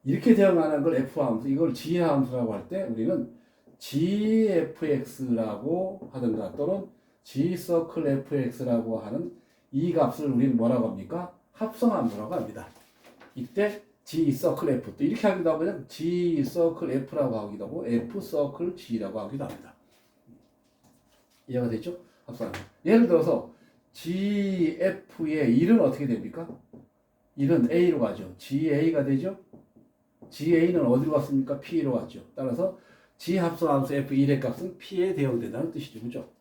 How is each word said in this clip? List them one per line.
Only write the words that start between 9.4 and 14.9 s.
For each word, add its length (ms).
이 220
값을 380
우리는 260
뭐라고 320
합니까? 480
합성함수라고 840
합니다. 340
이때 480
G 280
서클 380
F, 260